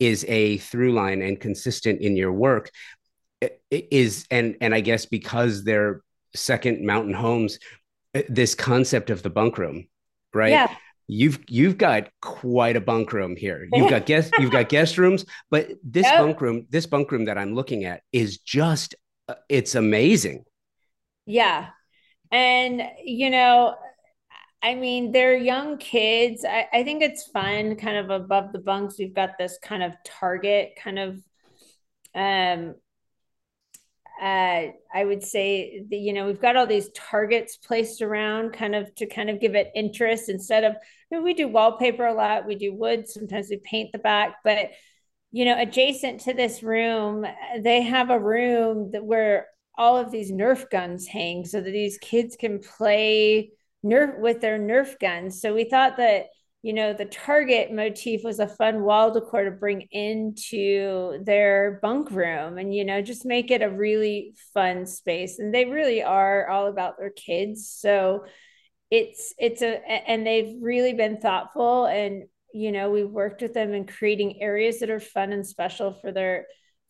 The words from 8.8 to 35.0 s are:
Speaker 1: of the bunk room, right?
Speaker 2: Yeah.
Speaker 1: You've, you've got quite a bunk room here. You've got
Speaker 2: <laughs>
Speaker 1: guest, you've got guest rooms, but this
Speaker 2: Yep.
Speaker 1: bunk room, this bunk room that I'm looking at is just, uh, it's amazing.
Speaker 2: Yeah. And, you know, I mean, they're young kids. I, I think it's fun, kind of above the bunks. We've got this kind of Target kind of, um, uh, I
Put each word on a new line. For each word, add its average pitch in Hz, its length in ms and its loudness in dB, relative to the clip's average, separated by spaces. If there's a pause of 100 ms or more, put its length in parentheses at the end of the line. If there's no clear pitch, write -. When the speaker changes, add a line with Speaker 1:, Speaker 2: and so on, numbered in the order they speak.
Speaker 1:
of 95 120 -4
the 98 80 -4
bunk 107 260 0
room, 85 300 -6 (480)
right? 110 160 4
Speaker 2:
Yeah. 277 240 4 (320)
Speaker 1:
You've, 131 320 2 (100)
you've 165 300 4
got 123 300 2 (120)
quite 120 560 0
a 110 60 0
bunk 113 320 0
room 92 220 -4
here. 90 360 -6
You've 302 180 6
got 113 160 2
Speaker 2:
<laughs> 151 60 2
Speaker 1:
guest, 160 260 2
you've 131 120 4
got 123 180 4
guest 160 300 4
rooms, 190 260 4 (260)
but 151 180 2 (160)
this 156 220 2
Speaker 2:
Yep. 294 120 8
Speaker 1:
bunk 156 220 4
room, 120 280 -2
this 160 180 -2
bunk 143 260 0
room 113 140 0
that 104 120 -2
I'm 101 160 -4
looking 120 300 -4
at 90 180 -8 (100)
is 110 260 0
just, 156 560 -2 (340)
uh, 120 60 -8 (160)
it's 135 240 0
amazing. 110 680 4 (800)
Speaker 2:
Yeah. 196 420 0 (640)
And, 247 520 2 (220)
you 262 240 -2
know, 247 460 6 (880)
I 233 120 0
mean, 247 380 -4
they're 254 240 6
young 262 420 -2
kids. 226 680 0
I, 220 240 -2
I 240 100 4
think 302 200 -2
it's - 260 -2
fun, 208 480 -2
kind 214 220 -6
of 190 120 -6
above 196 420 0
the 190 60 -8
bunks. 196 400 -4
We've 190 160 -8
got 190 240 -2
this 180 240 -6
kind 196 200 -6
of 175 100 -4 (120)
Target 190 680 -2 (100)
kind 196 160 -8
of, 190 240 -8 (920)
um, 180 600 -2 (1500)
uh, 185 520 0 (200)
I 190 120 0